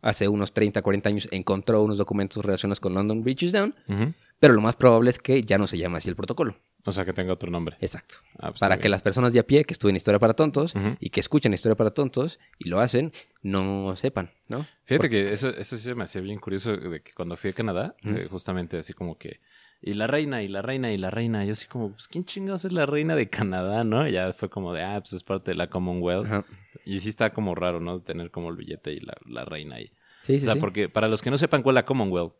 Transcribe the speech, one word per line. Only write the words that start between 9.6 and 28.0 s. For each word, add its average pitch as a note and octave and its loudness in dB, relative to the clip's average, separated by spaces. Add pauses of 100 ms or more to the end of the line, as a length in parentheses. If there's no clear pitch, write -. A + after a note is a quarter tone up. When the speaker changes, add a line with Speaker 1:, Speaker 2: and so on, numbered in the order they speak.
Speaker 1:
que - -6
estudian G2+ 2
historia G2+ 4
para A2+ 6
tontos D#3 2
Speaker 2:
Ujú. G#2 -2
Speaker 1:
y - -6
que - -2
escuchen B2 2
historia A2 2
para G#2+ 2
tontos C#3 -2 (200)
y E2+ -8
lo F2 2
hacen, B2 2 (300)
no G2 -2
sepan, G2 -4 (160)
¿no? A2+ -6 (260)
Speaker 2:
Fíjate C3 0
Speaker 1:
Porque C#3+ 2 (160)
Speaker 2:
que G2+ -2
eso, A2 -2
eso - -8
sí G#2+ -12
se B2 -8
me A#2 -6
hacía - -8
bien G2+ -8
curioso G2 -4
de E2 -8
que - -20
cuando F2 -8
fui G2+ -4
a F#2 -6
Canadá, G#2+ -4 (100)
Speaker 1:
Ujú. G#2+ -2
Speaker 2:
eh, F#2 -6
justamente F2+ -6
así - -10
como E2+ -10
que... - -16 (420)
y - -6
la G#2+ -2
reina, C#3 -2
y G2+ -6
la G2 -6
reina, B2+ -2
y G#2 -2
la F#2 -2
reina. A2 -2
Yo G2+ -2
así A2 -8
como, A2 -6
pues, - -20
¿quién F3+ -8
chingados G3 -8
es F#3+ -4
la E3 0
reina D3+ 0
de A#2+ 0
Canadá, G2 -2
no? A#2 2
Y B2+ 0
ya F#2 0
fue G2 -8
como F#2 -6
de, D#2+ -4
ah, G2+ -6
pues, - -12
es F2+ -10
parte F#2+ -4
de F2 -2
la F2 -2
Commonwealth. F2+ -2
Speaker 1:
Ajá. G#2 -2 (400)
Speaker 2:
Y G2 -6
sí G2+ -4
está G#2+ 0
como G2+ -2
raro, F2 -2
¿no? F2 -6